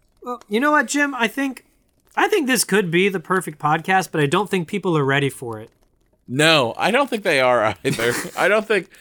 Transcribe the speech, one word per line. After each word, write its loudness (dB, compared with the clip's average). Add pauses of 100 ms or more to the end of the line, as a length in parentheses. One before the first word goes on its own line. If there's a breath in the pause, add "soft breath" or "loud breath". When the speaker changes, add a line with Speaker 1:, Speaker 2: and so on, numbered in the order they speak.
(220)
Speaker 1:
Well, -12
you 0
know 2
what, 2
Jim? -2
I 0
think, -6 (520)
I 2
think 0
this 2
could 0
be 2
the -4
perfect -4
podcast, 0
but -2
I 4
don't 0
think -2
people -2
are 2
ready 0
for -10
it. -18 (560)
Speaker 2:
No, 2
I 0
don't 2
think -4
they 2
are 2
either. 0 (120)
Speaker 1:
<laughs> -10
Speaker 2:
I 2
don't 0
think, -2 (120 soft breath)